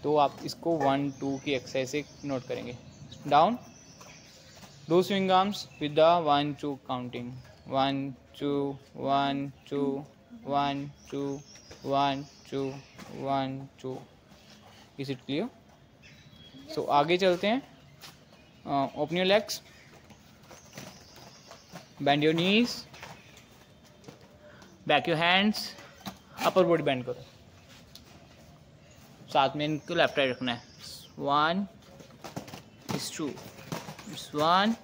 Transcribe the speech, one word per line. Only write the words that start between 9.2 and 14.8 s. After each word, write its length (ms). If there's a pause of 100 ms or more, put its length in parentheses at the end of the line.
two, 360 (400)
one, 460 (200)
two, 300 (420)
one, 420 (260)
two, 240 (460)
one, 480 (140)
two। 160 (1000)